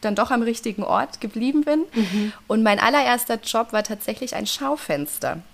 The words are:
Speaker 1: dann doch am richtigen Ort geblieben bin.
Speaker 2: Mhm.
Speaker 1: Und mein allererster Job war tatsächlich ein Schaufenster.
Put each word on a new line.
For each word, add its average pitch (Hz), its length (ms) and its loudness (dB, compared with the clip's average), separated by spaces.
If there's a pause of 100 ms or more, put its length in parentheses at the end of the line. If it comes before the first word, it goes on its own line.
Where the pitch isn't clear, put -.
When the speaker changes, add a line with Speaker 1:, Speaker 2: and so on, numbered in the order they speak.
Speaker 1:
dann 208 160 0
doch 220 160 2
am 240 100 2
richtigen 226 400 -2
Ort 220 380 0
geblieben 247 420 0
bin. 302 220 2 (100)
Speaker 2:
Mhm. 208 380 0 (160)
Speaker 1:
Und 220 160 2
mein 202 160 4
allererster 247 640 2
Job 226 280 -2
war 214 120 2
tatsächlich 214 500 -6
ein 208 140 -4
Schaufenster. 165 880 -2 (160)